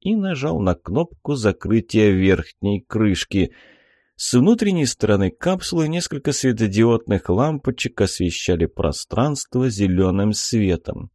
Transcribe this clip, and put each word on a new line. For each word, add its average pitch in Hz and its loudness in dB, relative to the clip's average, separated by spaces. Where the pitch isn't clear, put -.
и 208 -2
нажал 165 -4
на 92 0
кнопку - -4
закрытия 107 2
верхней 95 0
крышки. 101 0
С - -2
внутренней 185 4
стороны 101 0
капсулы 175 -2
несколько 156 -4
светодиодных 110 2
лампочек 131 -2
освещали 85 -2
пространство 127 -4
зеленым 98 0
светом. - -2